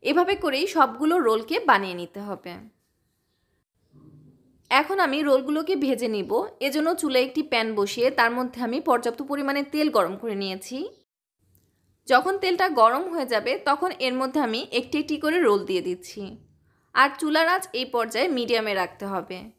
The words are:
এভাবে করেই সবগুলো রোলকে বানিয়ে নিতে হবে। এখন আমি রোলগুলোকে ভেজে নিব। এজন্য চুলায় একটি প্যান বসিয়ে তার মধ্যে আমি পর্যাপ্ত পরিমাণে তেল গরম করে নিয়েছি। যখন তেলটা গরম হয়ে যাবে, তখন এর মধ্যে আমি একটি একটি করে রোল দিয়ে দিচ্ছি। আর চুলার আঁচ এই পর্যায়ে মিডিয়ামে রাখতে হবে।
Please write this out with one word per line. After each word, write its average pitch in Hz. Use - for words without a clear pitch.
এভাবে 359
করেই 302
সবগুলো 285
রোলকে 226
বানিয়ে 196
নিতে 175
হবে। 202
এখন 302
আমি 294
রোলগুলোকে 294
ভেজে 254
নিব। 196
এজন্য 302
চুলায় 262
একটি 285
প্যান 226
বসিয়ে 208
তার 240
মধ্যে 247
আমি 240
পর্যাপ্ত 247
পরিমাণে 285
তেল 302
গরম 180
করে 220
নিয়েছি। 196
যখন 294
তেলটা 370
গরম 254
হয়ে 320
যাবে, 220
তখন 285
এর 254
মধ্যে 262
আমি 233
একটি 247
একটি 302
করে 311
রোল 202
দিয়ে 180
দিচ্ছি। 180
আর 269
চুলার 311
আঁচ 370
এই 254
পর্যায়ে 226
মিডিয়ামে 233
রাখতে 196
হবে। 190